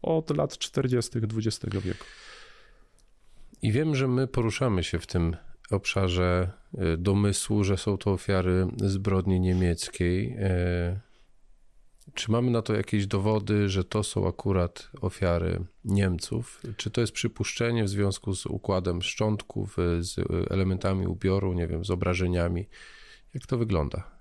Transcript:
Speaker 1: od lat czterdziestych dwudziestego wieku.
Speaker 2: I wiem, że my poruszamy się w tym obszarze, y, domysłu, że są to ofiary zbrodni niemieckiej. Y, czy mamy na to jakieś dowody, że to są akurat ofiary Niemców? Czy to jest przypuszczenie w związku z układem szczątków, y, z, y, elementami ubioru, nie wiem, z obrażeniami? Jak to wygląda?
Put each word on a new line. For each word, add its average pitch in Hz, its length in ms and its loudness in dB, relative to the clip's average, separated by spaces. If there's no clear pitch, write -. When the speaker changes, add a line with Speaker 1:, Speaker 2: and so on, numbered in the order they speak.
Speaker 1:
od 160 340 0
lat 143 220 -2
czterdziestych 123 680 0
dwudziestego 107 540 -2
wieku. 92 240 -4
Speaker 2:
I 107 100 2
wiem, 151 220 2
że 131 140 2
my 127 180 2
poruszamy 113 560 0
się 85 160 -4
w - 80 -8
tym 82 300 0
obszarze, 90 800 0
y, 82 40 -2
domysłu, 101 640 2
że 95 120 2
są 98 220 -2
to 101 140 0
ofiary 92 540 2
zbrodni 95 640 2
niemieckiej. 92 920 2
Y, 90 680 0
czy - 160 -6
mamy 120 200 2
na 117 120 2
to 110 120 0
jakieś 101 320 0
dowody, 104 640 2
że 95 160 2
to 107 180 -2
są 98 260 0
akurat 90 600 -2
ofiary 87 640 0
Niemców? 101 760 0
Czy - 140 -4
to 120 100 0
jest 113 120 0
przypuszczenie 117 720 0
w 98 40 0
związku 101 460 0
z - 120 -8
układem 92 560 0
szczątków, 104 760 -2
y, 85 240 2
z, - 160 -6
y, 90 60 0
elementami 95 560 0
ubioru, 95 460 0
nie 87 140 0
wiem, 85 180 -4
z 98 60 -4
obrażeniami? 90 760 0
Jak 131 120 -8
to 127 120 0
wygląda? 92 520 0